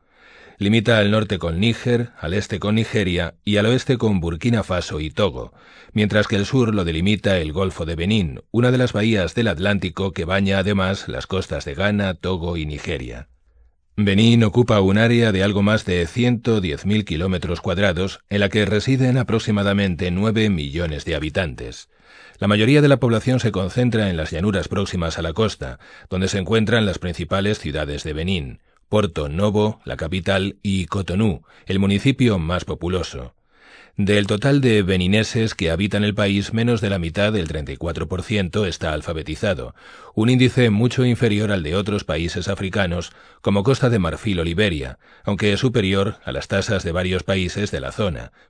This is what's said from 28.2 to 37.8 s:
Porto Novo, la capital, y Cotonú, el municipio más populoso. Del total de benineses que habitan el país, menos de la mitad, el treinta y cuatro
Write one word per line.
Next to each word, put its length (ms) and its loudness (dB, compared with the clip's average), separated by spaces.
Porto 400 0
Novo, 560 0
la 100 -8
capital, 640 -2
y 260 -2
Cotonú, 560 -2
el 140 -2
municipio 580 2
más 280 -2
populoso. 680 -6
Del 300 2
total 320 2
de 220 4
benineses 760 0
que 160 0
habitan 320 0
el 100 0
país, 400 0
menos 280 0
de 80 -2
la 100 0
mitad, 380 0
el 100 -2
treinta 240 -6
y 60 -10
cuatro 320 -6